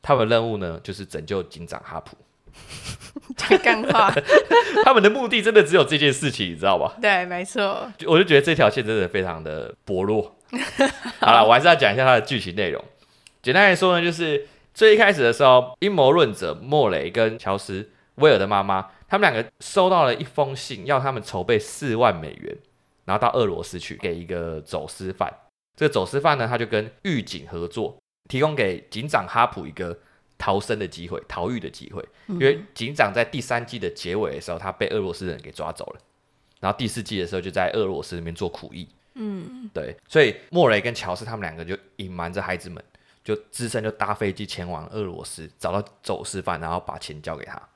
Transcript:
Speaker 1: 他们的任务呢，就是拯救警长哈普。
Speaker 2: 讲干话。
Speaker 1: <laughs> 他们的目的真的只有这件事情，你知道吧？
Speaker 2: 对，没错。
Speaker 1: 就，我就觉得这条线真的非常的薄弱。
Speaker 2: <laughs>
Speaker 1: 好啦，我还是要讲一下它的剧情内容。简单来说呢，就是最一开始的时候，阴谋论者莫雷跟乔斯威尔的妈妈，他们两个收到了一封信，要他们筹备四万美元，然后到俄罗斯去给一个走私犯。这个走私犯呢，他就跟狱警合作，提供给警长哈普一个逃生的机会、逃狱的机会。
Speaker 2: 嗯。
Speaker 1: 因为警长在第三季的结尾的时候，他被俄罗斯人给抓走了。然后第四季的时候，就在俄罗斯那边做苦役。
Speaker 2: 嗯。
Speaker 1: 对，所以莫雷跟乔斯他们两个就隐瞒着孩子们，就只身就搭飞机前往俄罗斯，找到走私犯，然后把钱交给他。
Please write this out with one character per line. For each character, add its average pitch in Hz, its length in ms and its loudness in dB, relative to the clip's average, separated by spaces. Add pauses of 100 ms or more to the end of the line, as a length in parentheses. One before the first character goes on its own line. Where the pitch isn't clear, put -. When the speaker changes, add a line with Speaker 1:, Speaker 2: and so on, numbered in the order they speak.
Speaker 1:
他 143 140 4
们 117 120 2
的 117 80 4
任 113 140 2
务 110 80 -4
呢， 85 240 -6
就 101 120 -12
是 98 120 -12
拯 78 200 -10
救 95 180 -4
警 82 240 -14
长 - 160 -12
哈 82 160 -12
普。 - 160 -18 (1200)
Speaker 2:
讲 - 240 4
干 226 240 2
话。 220 280 4 (380)
Speaker 1:
<laughs> 466 340 4
他 269 100 8
们 220 100 6
的 202 60 8
目 240 180 0
的 220 140 0
真 214 120 2
的 214 80 10
只 160 140 2
有 175 80 8
这 151 120 0
件 143 160 4
事 127 200 -2
情， 98 180 -4
你 85 60 -8
知 80 100 -6
道 95 120 4
吧？ - 220 -2
Speaker 2:
对， 202 260 2
没 180 200 -6
错。 208 520 -4
Speaker 1:
就， - 120 -6
我 160 80 8
就 185 60 8
觉 185 100 4
得 143 80 8
这 156 140 2
条 135 120 6
线 120 180 0
真 110 140 0
的 92 80 0
非 95 140 -2
常 85 220 -6
的 78 320 -8 (100)
薄 95 180 -2
弱。 104 320 -2 (420)
Speaker 2:
<laughs> 269 420 -2
Speaker 1:
好 - 120 4
啦， 117 120 8
我 110 100 6
还 123 60 8
是 151 80 4
要 170 80 8
讲 101 180 2
一 - 20 -2
下 131 80 0
它 131 100 6
的 117 80 6
剧 117 180 -4
情 92 160 -8
内 92 160 -2
容。 67 120 -6 (600)
简 127 100 0
单 185 100 6
来 190 120 6
说 180 240 2
呢， 170 40 0
就 170 80 0
是 156 360 -2 (260)
最 214 220 8
一 - 20 4
开 208 160 6
始 156 80 0
的 117 100 6
时 117 120 2
候， 127 360 6
阴 202 120 0
谋 143 200 6
论 151 220 4
者 82 260 -6
莫 131 300 2
雷 82 220 -2
跟 113 260 0
乔 98 180 -2
斯 98 320 -8 (280)
威 147 160 6
尔 107 80 6
的 98 80 0
妈 101 160 2
妈， 95 240 -2 (200)
他 196 120 0
们 202 100 4
两 131 40 0
个 113 260 -4
收 185 300 2
到 175 160 4
了 120 100 2
一 127 80 -10
封 135 320 -4
信， 123 320 -12
要 139 120 2
他 135 120 -2
们 120 100 -6
筹 95 220 -8
备 107 160 2
四 120 360 -4
万 113 200 4
美 78 180 -12
元， 50 240 -14 (480)
然 95 100 0
后 107 60 0
到 120 120 2
俄 120 120 2
罗 85 180 -4
斯 - 140 -12
去 - 200 -12
给 87 180 -6
一 85 100 -12
个 85 360 -8
走 76 260 -10
私 92 260 -12
犯。 - 180 -4 (440)
这 156 120 0
个 139 60 0
走 98 100 2
私 135 160 -4
犯 147 200 2
呢， 113 80 -2
他 120 100 -2
就 117 80 -2
跟 110 260 -2 (120)
狱 127 180 -2
警 73 260 -12
合 85 200 -8
作， - 280 -8 (320)
提 131 140 -4
供 151 140 0
给 98 340 -2
警 117 180 -10
长 107 200 -2
哈 120 180 2
普 87 220 -10
一 80 40 -14
个 87 240 -8 (400)
逃 98 240 -2
生 107 200 -4
的 98 80 -6
机 85 200 -14
会、 87 200 -8
逃 87 240 -6
狱 120 80 -6
的 78 100 -10
机 - 220 -18
会。 - 120 -12 (220)
Speaker 2:
嗯。 196 100 -10
Speaker 1:
因 175 40 -8
为 143 200 2 (140)
警 123 220 -8
长 113 180 2
在 117 100 2
第 123 160 -4
三 120 240 -4
季 120 140 -12
的 95 100 -6
结 87 280 -6
尾 95 180 -2
的 71 80 -10
时 - 100 -12
候， 82 60 -6
他 92 140 -8
被 98 160 -4
俄 107 100 -4
罗 95 160 -4
斯 92 140 -10
人 78 120 -8
给 76 120 -18
抓 80 200 -10
走 - 220 -12
了。 - 80 -20 (580)
然 95 120 -2
后 104 40 -2
第 123 120 -6
四 107 160 -6
季 98 180 -6
的 87 60 -4
时 98 80 -8
候， 92 60 -2
就 92 100 -8
在 90 220 0
俄 107 120 0
罗 90 160 -4
斯 82 140 -12
那 85 60 -8
边 82 120 -10
做 87 160 -6
苦 - 240 -14
役。 90 160 -16 (240)
Speaker 2:
嗯。 214 580 -12
Speaker 1:
对， - 240 -10 (120)
所 - 120 2
以 120 160 4 (140)
莫 165 220 4
雷 104 100 4
跟 120 140 -4
乔 90 200 -6
斯 120 80 -14
他 123 100 -10
们 110 80 -10
两 80 140 -8
个 82 80 -12
就 87 140 -8 (200)
隐 95 140 -12
瞒 87 220 -8
着 98 80 -6
孩 90 160 -6
子 87 140 -14
们， 82 120 -16 (400)
就 107 120 -4 (160)
只 120 180 -6
身 110 140 -4
就 107 80 -4
搭 104 240 -4
飞 98 180 -4
机 101 140 -10
前 87 200 -10
往 80 200 -10
俄 107 160 -8
罗 87 200 -10
斯， - 240 -14 (120)
找 87 120 -4
到 101 160 -4 (140)
走 - 220 -6
私 - 180 -8
犯， 87 180 -4
然 80 120 -6
后 87 80 -2
把 - 180 -10
钱 76 240 -14
交 80 160 -10
给 - 80 -14
他。 - 160 -16 (140)